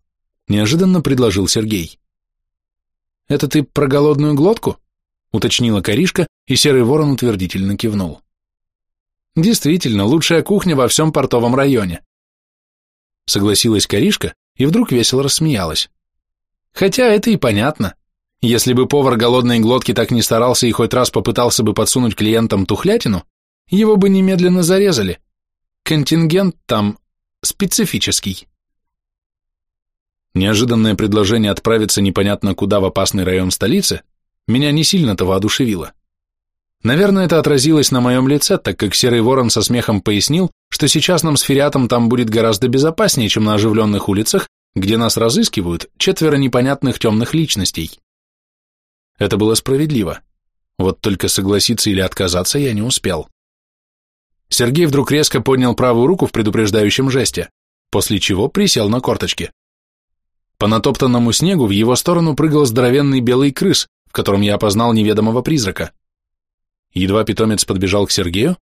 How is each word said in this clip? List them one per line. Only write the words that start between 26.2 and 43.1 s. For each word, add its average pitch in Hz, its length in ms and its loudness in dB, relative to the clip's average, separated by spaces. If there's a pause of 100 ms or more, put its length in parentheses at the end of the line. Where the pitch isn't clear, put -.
там 104 340 -2 (440)
специфический". - 1040 -4 (1800)
Неожиданное 110 640 0
предложение 104 560 0
отправиться 107 500 0
непонятно 98 540 0
куда 101 260 0
в 95 60 0
опасный 95 380 -2
район 92 260 0
столицы 147 520 -2 (440)
меня 135 240 0
не 151 140 0
сильно-то 113 420 0
воодушевило. 98 680 -2 (880)
Наверное, 190 420 2
это 165 140 2
отразилось 147 520 2
на 131 100 0
моём 127 280 0
лице, 143 300 0
так 101 200 -8
как 104 160 -2
серый 120 260 0
ворон 123 300 2
со 110 120 -2
смехом 113 380 -2
пояснил, 147 500 -2 (180)
что - 200 -2
сейчас 165 340 0
нам 156 140 0
с - 60 0
Фериатом 139 460 0
там 117 200 0
будет 120 220 0
гораздо 113 380 0
безопаснее, 135 600 0